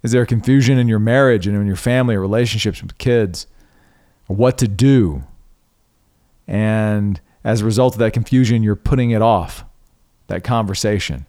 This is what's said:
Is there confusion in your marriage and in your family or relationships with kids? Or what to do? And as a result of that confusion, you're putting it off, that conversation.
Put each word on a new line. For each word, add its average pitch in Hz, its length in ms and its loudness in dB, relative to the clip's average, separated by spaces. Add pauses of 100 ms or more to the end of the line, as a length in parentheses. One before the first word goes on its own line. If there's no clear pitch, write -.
Is 113 100 -2
there 120 140 2
confusion 127 520 2
in 120 120 2
your 110 100 2
marriage 117 480 2
and 101 80 -2
in 104 100 -2
your 98 120 -2
family 123 380 0
or 98 40 -2
relationships 107 640 -2
with - 140 -16
kids? 113 500 -2 (800)
Or 95 80 -4
what 123 220 2
to 123 100 0
do? 98 560 2 (1200)
And 107 760 -2 (240)
as 110 160 0
a 107 40 -2
result 117 300 2
of 107 40 -10
that 113 120 2
confusion, 117 520 2
you're 104 120 0
putting 120 360 0
it 107 100 2
off, 107 420 0 (640)
that 90 160 -8
conversation. 104 840 -4